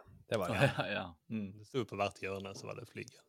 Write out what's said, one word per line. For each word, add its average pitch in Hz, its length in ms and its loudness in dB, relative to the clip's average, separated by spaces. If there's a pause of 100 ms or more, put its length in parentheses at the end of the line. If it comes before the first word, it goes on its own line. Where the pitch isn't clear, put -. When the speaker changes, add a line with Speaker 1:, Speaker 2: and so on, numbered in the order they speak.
(280)
Speaker 1:
Det 113 120 2
var 87 80 4
det. - 80 2
Speaker 2:
<laughs> 131 220 6
Ja, 98 100 2
ja. 95 260 -2 (160)
Mm. 104 300 -2
Speaker 3:
Det 104 80 -18
stod 120 200 0
på - 80 -6
hvert 101 240 2
hjørne, 98 360 -2
så - 100 -10
var 104 100 -4
det 107 140 -8
flygel. - 400 -10